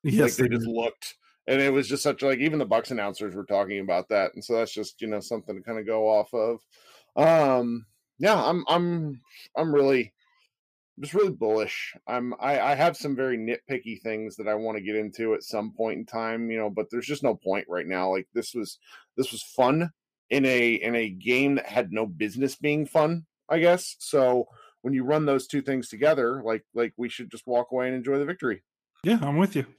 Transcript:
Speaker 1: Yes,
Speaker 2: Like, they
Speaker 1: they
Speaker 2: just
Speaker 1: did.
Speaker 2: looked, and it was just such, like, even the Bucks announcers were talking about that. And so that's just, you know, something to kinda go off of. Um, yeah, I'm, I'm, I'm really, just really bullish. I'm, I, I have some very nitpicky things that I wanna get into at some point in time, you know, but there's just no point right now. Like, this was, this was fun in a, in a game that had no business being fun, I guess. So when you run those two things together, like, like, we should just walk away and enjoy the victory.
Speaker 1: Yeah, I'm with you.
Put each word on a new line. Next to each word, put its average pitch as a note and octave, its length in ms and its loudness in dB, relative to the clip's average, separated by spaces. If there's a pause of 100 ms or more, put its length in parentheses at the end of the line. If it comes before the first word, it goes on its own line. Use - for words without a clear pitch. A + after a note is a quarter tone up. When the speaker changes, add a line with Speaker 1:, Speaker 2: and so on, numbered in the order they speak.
Speaker 1:
Yes, C#3 180 2
Speaker 2:
Like, B2+ 140 6
they B2+ 140 2
Speaker 1:
they A#2+ 80 0
Speaker 2:
just A2+ 100 -2
Speaker 1:
did. A2+ 80 -6
Speaker 2:
looked, A#2 400 -4 (320)
and C3+ 140 2
it C#3 120 4
was C3 160 2
just C#3 140 -4
such, C#3+ 200 0
like, C3+ 180 2
even D3+ 180 2
the C3 80 0
Bucks A2 240 0
announcers G2+ 440 -4
were G2 100 -8
talking G2+ 360 0
about F#2 280 -2
that. G2 260 2
And - 100 -14
so A#2 100 -2
that's A2+ 180 0
just, - 280 -10
you A2+ 80 -6
know, G#2+ 120 -4
something G#2+ 340 -8
to F#2+ 80 -14
kinda A2+ 220 -8
go A2 240 0
off G#2+ 260 2
of. A#2 260 -2 (560)
Um, C3 720 4 (320)
yeah, F#3 220 4
I'm, D#3+ 280 0
I'm, E3 520 0 (360)
I'm D#3 180 0
really, C3+ 380 4 (880)
just C#3+ 140 -12
really G3 180 4
bullish. - 640 -2 (120)
I'm, B2 320 -4
I, C3+ 220 0
I C3+ 140 2
have D#3+ 220 2
some C#3+ 200 -4
very C3 220 0
nitpicky A2+ 640 -6
things A2 340 -6
that G#2 100 -8
I G#2+ 80 0
wanna G#2+ 280 -4
get G#2 120 -6
into A2 400 -2
at - 80 -4
some G#2+ 300 -6
point A2 260 -4
in A#2 80 -10
time, A2+ 440 -6
you A2+ 80 -4
know, G#2+ 120 -2
but G#2+ 200 -4
there's A#2 160 -6
just C#3+ 160 -6
no A#2+ 120 2
point F#2+ 340 -2
right E2+ 180 -4
now. F#2 240 -2
Like, F#2+ 240 -2
this A#2 200 -4
was, A2 240 -8 (380)
this C3 160 -2
was A2 100 -12
fun D3+ 480 2 (400)
in C3+ 140 2
a, B2 300 4
in A#2 200 -2
a A2+ 160 -2
game B2 460 2
that - 100 -4
had G#2+ 260 -2
no A2 140 -2
business G#2+ 480 -4
being D3 320 -2
fun, D#3+ 400 0 (220)
I E3 100 0
guess. F3 400 2
So B2+ 480 2 (360)
when C3+ 120 -2
you B2+ 100 0
run D3+ 220 2
those C3+ 200 0
two C#3+ 160 -2
things C3 260 -4
together, B2+ 560 2
like, A2 200 -2 (100)
like, A#2 220 0
we A#2+ 120 -4
should A#2 220 -12
just - 160 -16
walk B2 260 0
away B2+ 160 0
and C3 80 -2
enjoy C3+ 220 -2
the C#3+ 60 0
victory. C3+ 380 -4 (400)
Speaker 1:
Yeah, A3 180 2
I'm C#3+ 160 0
with G3 200 4
you. C3 100 0 (120)